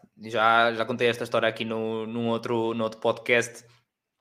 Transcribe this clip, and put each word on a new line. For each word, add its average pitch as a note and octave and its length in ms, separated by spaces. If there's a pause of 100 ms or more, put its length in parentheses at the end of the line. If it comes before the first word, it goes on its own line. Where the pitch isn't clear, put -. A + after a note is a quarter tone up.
(220)
Já, A2+ 520
já A2 120
contei A#2+ 220
esta A#2 160
história A2+ 240
aqui A2+ 180
no, A2 420
num A#2 220
outro, A2+ 440
num A2+ 100
outro A2 160
podcast, A#2 680 (560)